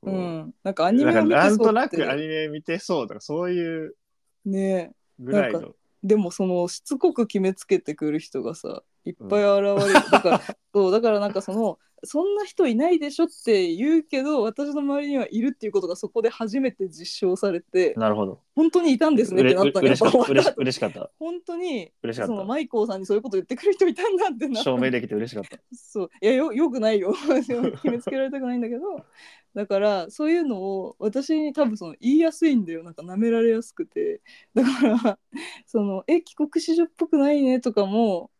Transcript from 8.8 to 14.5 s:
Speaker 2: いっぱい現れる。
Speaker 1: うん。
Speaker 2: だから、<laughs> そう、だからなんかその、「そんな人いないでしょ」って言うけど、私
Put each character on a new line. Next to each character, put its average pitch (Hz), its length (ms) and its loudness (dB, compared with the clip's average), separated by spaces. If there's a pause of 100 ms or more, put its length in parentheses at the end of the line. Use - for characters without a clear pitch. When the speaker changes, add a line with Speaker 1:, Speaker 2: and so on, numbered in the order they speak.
Speaker 2:
い 180 60 -8
っ - 40 -12 (140)
ぱ 202 100 2
い 208 40 2
現 202 180 4
れ - 0 -
る。 202 120 2
Speaker 1:
う - 20 2
ん。 - 20 2 (340)
Speaker 2:
だ - 100 6
か 180 80 2
ら、 196 120 4 (160)
<laughs> - 0 - (160)
そ 196 160 4
う、 - 20 2
だ 214 100 2
か 233 100 2
ら 208 80 2
な 202 100 -2
ん 214 40 -8
か 202 80 -4
そ 190 120 -8
の、 214 240 -2 (280)
「そ 302 180 -2
ん 403 120 0
な 415 100 -4
人 359 220 0
い 233 80 0
な 302 160 2
い 339 80 4
で 294 100 -6
し 285 100 -12
ょ」 330 60 4
っ - 20 -4 (160)
て 185 320 2
言 302 260 2
う - 20 -10
け 277 180 -4
ど、 277 220 0
私 226 260 -4